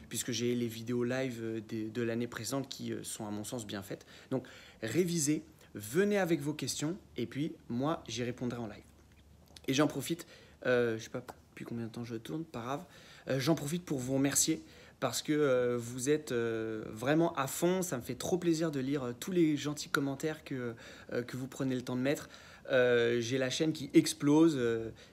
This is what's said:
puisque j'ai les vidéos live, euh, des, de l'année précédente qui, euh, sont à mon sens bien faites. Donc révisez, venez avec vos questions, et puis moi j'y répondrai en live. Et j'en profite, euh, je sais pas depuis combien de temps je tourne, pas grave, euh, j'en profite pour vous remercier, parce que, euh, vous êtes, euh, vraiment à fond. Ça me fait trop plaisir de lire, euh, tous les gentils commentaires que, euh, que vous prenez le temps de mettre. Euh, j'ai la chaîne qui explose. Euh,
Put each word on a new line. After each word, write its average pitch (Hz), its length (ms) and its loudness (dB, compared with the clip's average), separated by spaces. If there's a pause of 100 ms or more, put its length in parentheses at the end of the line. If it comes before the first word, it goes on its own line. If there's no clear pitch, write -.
puisque - 240 -4
j'ai 120 240 2
les 120 100 0
vidéos 113 380 -2
live, 123 360 -2
euh, 113 200 -4
des, 110 280 -6
de 117 140 -2
l'année 117 240 0
précédente 123 420 -4
qui, 117 240 -8
euh, 107 120 -6
sont - 220 -8
à 104 40 -6
mon 104 140 -6
sens 117 200 -6
bien 104 180 -8
faites. - 240 -12 (260)
Donc 123 160 -2 (340)
révisez, 156 600 2 (300)
venez 180 440 2
avec 170 220 2
vos 147 140 -2
questions, 151 420 -4 (200)
et 117 100 -2
puis 143 280 -4 (140)
moi 135 400 -2
j'y 120 160 -4
répondrai 123 340 -4
en 117 80 -6
live. 104 160 -12 (880)
Et 135 60 2
j'en 143 140 6
profite, 143 400 -4 (360)
euh, 120 320 4
je 110 60 -8
sais - 80 -14
pas 127 140 -8 (260)
depuis - 140 -14
combien 117 220 -6
de 110 40 -10
temps 120 140 -8
je 117 100 -8
tourne, 156 300 -6
pas 127 160 -10
grave, 139 240 -6 (420)
euh, 131 140 0
j'en 151 160 4
profite 151 280 -4
pour 147 140 -2
vous 127 160 -2
remercier, 143 480 2 (380)
parce 120 220 -2
que, 151 100 0
euh, 127 440 4
vous 120 320 -4
êtes, 151 220 2
euh, 113 580 -2
vraiment 147 460 2
à 131 140 -2
fond. 180 340 2
Ça 175 140 -2
me 117 60 -4
fait 123 120 -6
trop - 240 0
plaisir 165 320 2
de 143 80 -4
lire, 135 240 0
euh, 120 160 -2
tous - 140 -6
les 160 240 6
gentils 143 320 -4
commentaires 147 560 -2
que, 123 320 -6 (360)
euh, 123 120 0
que 123 120 -8
vous 131 120 -6
prenez 131 260 -2
le 123 80 -2
temps 127 140 -4
de 127 40 0
mettre. 143 280 0 (420)
Euh, 120 500 6
j'ai 117 180 0
la 131 120 0
chaîne 156 220 0
qui - 200 -8
explose. 156 640 6
Euh, 117 340 0 (220)